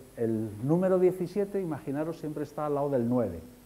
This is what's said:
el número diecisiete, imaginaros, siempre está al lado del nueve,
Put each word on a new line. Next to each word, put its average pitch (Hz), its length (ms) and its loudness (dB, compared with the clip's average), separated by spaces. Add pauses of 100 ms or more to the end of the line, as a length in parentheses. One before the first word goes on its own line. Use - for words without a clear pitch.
(180)
el 113 320 0 (180)
número 185 320 4
diecisiete, 185 600 2
imaginaros, 156 580 -4
siempre 151 240 -6
está 151 220 -6
al 147 100 0
lado 143 140 0
del 123 180 2
nueve, 117 320 2 (260)